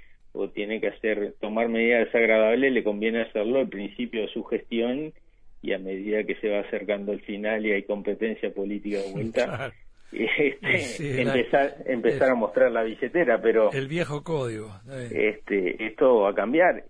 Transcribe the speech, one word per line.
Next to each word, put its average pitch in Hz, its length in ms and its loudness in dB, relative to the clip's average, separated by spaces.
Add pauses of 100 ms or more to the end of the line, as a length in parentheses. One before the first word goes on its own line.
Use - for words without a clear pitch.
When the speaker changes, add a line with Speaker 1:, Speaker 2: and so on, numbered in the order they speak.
(340)
Speaker 1:
o 98 160 -4
tiene 104 320 -6
que 107 60 0
hacer, 101 520 -2
tomar 110 300 -2
medidas 113 380 4
desagradables, 117 680 4
le 113 100 2
conviene 107 380 0
hacerlo 113 380 0
al 117 100 0
principio 101 520 -6
de 101 80 -4
su 110 140 -8
gestión, 123 720 -4 (480)
y - 100 -4
a 95 80 -4
medida 95 460 -2
que 98 100 -4
se 107 140 -4
va 104 100 0
acercando 101 540 -4
el 98 80 -8
final 107 440 -4
y 107 60 2
hay 98 120 0
competencia 104 680 -4
política 101 440 -4
de 98 160 -6
vuelta, 120 320 -2
Speaker 2:
<laughs> - 0 -
Claro. 135 280 -8 (400)
Speaker 1:
Este, - 640 0
Speaker 2:
Sí, 131 440 -4
la 135 100 0
Speaker 1:
empezar, 139 420 2 (100)
empezar 135 420 2
Speaker 2:
es 131 40 6
Speaker 1:
a 127 40 4
mostrar 120 360 4
la 117 120 0
billetera, 117 580 0
pero 110 300 4
Speaker 2:
el 135 160 -4
viejo 147 360 -4
código, 117 460 -4 (220)
eh. 117 440 -2
Speaker 1:
este, 98 500 -2
esto 120 360 4
va 98 100 4
a - 40 0
cambiar. 131 540 2